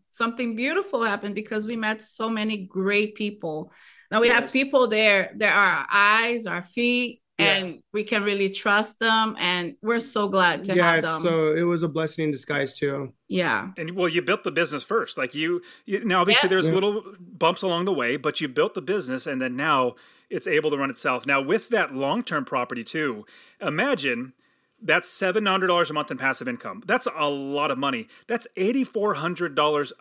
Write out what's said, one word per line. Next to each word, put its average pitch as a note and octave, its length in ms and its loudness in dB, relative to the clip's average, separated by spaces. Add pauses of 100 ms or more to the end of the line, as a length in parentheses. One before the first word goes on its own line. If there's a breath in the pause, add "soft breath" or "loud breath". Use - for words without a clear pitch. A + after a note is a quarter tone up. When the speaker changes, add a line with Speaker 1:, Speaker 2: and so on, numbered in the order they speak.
Speaker 1:
something A#3 460 -2
beautiful D4 480 -2
happened G3+ 320 -2
because G#3+ 320 -6
we A#3+ 80 -4
met A3 260 -2
so - 260 -6
many G#3+ 380 -2
great G3+ 480 0
people. F#3 580 -6 (380 soft breath)
Now A3 120 2
we A#3+ 80 6
have A#3+ 160 4
Speaker 2:
Yes. A#3 80 -10
Speaker 1:
people C4+ 340 4
there. G#3 480 4
There G#3 180 2
are F#3 260 4
our - 120 -6
eyes, A3 560 4
our F3 160 -4
feet, A#3+ 580 0 (160)
Speaker 2:
Yeah. G3 200 4
Speaker 1:
and F#3 340 -6
we G#3 140 -2
can G#3 180 0
really G3+ 260 0
trust G#3 500 0
them. A3+ 380 2
And F3 440 -2
we're A#3 180 0
so G#3 300 -2
glad F3+ 360 2
to F#3+ 100 0
Speaker 2:
Yeah, E3+ 200 6
Speaker 1:
have D#3+ 80 2
them. D#3+ 180 -2
Speaker 2:
so D#3+ 320 2
it E3 100 2
was E3+ 200 0
a E3+ 60 0
blessing D#3+ 360 -4
in D3+ 60 0
disguise C#3 420 -4
too. C#3 400 -4 (140)
Speaker 1:
Yeah. C#3 500 0
Speaker 3:
And, E3+ 140 -8
well, F3+ 160 0
you E3+ 140 0
built G3 220 -2
the F#3+ 80 -4
business D3 300 -2
first. - 360 -4
Like, C3 180 -4
you, E3+ 260 -2 (240 loud breath)
you, G3+ 200 -4
now F#3 160 4
obviously A3+ 260 6
Speaker 1:
Yeah. F3+ 40 2
Speaker 3:
there's F3+ 180 2
Speaker 2:
Yeah. E3+ 60 2
Speaker 3:
little G3+ 280 0 (160)
bumps E3+ 440 0
along F3 200 0
the F#3+ 100 0
way, B2+ 220 0
but C#3+ 240 -4
you D#3 80 -4
built D3+ 280 0
the F#3 60 -8
business, C3 460 -4
and C3 140 -4
then B2+ 160 -4
now C#3 380 2 (340 soft breath)
it's G3 180 -6
able D#3 220 2
to C#3+ 80 -2
run C#3 120 0
itself. B2 360 -2
Now, C#3 160 2
with F3+ 280 0
that F3+ 240 0
long-term C#3+ 520 -2
property B2 400 -4
too, B2+ 400 -4 (340 loud breath)
imagine D3+ 720 -2 (500)
that's E3+ 280 2
seven G3 380 0
hundred F#3+ 200 2
dollars F3 220 4
a D3+ 40 -6
month D3+ 180 -4
in C3+ 60 -8
passive C3 300 -2
income. A#2 380 -10
That's A#3+ 280 0
a D3+ 160 0
lot C#3+ 420 -2
of B2+ 60 -2
money. C3 300 -4 (200 soft breath)
That's A3+ 280 -4
eighty-four G#3 600 0
hundred D#3+ 380 -4
dollars D3 480 2